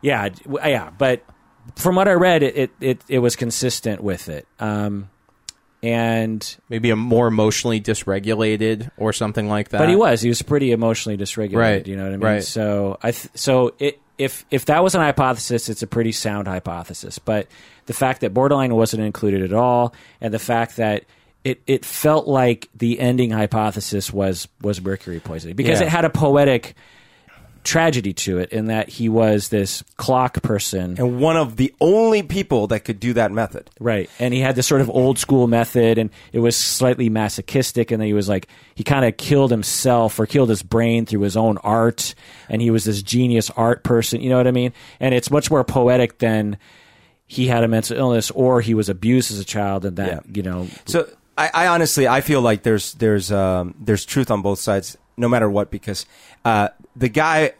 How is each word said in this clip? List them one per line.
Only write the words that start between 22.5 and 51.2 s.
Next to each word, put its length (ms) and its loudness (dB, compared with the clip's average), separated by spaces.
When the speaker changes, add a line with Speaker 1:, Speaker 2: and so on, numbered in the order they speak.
Speaker 1:
the 240 -2
ending 320 2
hypothesis 800 -2
was, 380 -4
was 200 -4
mercury 400 -8
poisoning 340 -12
because 240 0
Speaker 2:
Yeah. 80 2
Speaker 1:
it 20 -2
had 140 2
a 60 2
poetic 680 2
tragedy 520 0
to 260 -4
it 120 -4
in 160 -4
that 200 -2
he 220 -2
was 400 2
this 340 -2
clock 440 0
person. 560 -4
Speaker 3:
And 220 -2
one 160 4
of 220 0
the 240 0
only 420 4
people 440 -2
that 180 -2
could 160 -6
do 120 -2
that 200 2
method. 360 -6
Speaker 1:
Right. 360 -2
And 160 -2
he 60 0
had 160 0
this 100 0
sort 140 4
of 100 2
old 300 2
school 260 2
method, 520 2
and 120 -2
it 80 -2
was 160 2
slightly 540 0
masochistic, 840 -2
and 100 0
then 60 -2
he 60 0
was 160 0
like, 180 -2
he 80 -8
kinda 280 2
killed 400 2
himself 680 0
or 60 2
killed 240 2
his 140 0
brain 420 0
through 160 -2
his 140 -2
own 240 2
art, 560 0
and 140 -2
he 100 2
was 140 2
this 180 -2
genius 480 2
art 320 0
person, 380 0
you 80 -2
know 80 4
what 100 4
I 40 2
mean? 200 0
And 120 2
it's 160 0
much 220 0
more 140 4
poetic 540 2
than 380 0
he 200 -2
had 160 2
a 40 2
mental 300 0
illness 340 0
or 300 2
he 120 0
was 160 0
abused 420 0
as 80 -8
a 60 -8
child 400 -4
and 120 -6
that, 100 -4
Speaker 3:
Yeah. 80 -20
Speaker 1:
you 100 -6
know. 240 -6
Speaker 3:
So 220 -2